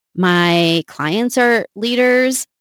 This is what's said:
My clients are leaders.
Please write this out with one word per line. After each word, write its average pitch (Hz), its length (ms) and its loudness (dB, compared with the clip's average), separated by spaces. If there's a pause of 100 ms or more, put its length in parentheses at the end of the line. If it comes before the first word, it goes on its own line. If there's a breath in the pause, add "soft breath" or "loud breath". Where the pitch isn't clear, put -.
(160)
My 170 720 2
clients 208 500 -4
are 240 280 2 (100)
leaders. 247 720 0 (160)